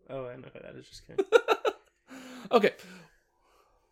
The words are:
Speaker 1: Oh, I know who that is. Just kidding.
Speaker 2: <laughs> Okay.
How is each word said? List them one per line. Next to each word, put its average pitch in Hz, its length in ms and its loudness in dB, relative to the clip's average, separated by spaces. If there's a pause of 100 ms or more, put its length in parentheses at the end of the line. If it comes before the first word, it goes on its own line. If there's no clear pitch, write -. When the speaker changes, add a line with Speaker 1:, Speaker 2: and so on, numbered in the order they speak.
Speaker 1:
Oh, 131 180 -10
I 123 100 -12
know 131 160 -18
who - 80 -16
that - 140 -16
is. 127 140 -18
Just - 180 -20
kidding. - 240 -2
Speaker 2:
<laughs> - 40 6 (1160)
Okay. 214 200 6 (1200)